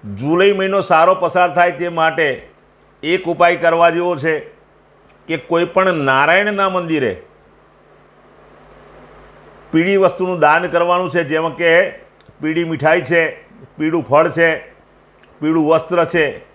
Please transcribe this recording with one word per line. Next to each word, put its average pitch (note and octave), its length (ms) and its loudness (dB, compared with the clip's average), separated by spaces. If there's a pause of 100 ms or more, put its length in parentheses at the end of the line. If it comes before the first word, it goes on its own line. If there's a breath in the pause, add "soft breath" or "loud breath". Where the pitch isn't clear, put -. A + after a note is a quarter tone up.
જુલાઈ D3+ 500 0
મહિનો F#3+ 300 -2
સારો F3 320 4
પસાર F3+ 380 0
થાય E3+ 200 2
તે E3+ 180 -6
માટે D#3+ 580 -2 (540)
એક F3+ 220 -2
ઉપાય E3+ 320 2
કરવા E3+ 340 2
જેવો F3 260 -2
છે D3 300 -4 (800)
કે D#3+ 180 -4
કોઈ E3+ 220 0
પણ F3+ 360 0
નારાયણના F#3+ 680 2
મંદિરે D#3+ 520 -4 (2500)
પીળી F3+ 280 2
વસ્તુનું F#3 420 0
દાન D#3 300 2
કરવાનું F3 420 0
છે, E3+ 120 0
જેમ D#3 300 -4
કે E3+ 480 0 (400)
પીળી D#3+ 240 -2
મીઠાઈ D#3+ 380 0
છે, D#3+ 340 -2 (360)
પીળું D#3 300 -4
ફળ D3 280 2
છે, E3 320 0 (720)
પીળું D#3 300 0
વસ્ત્ર D#3+ 400 2
છે. D3+ 360 -2 (140)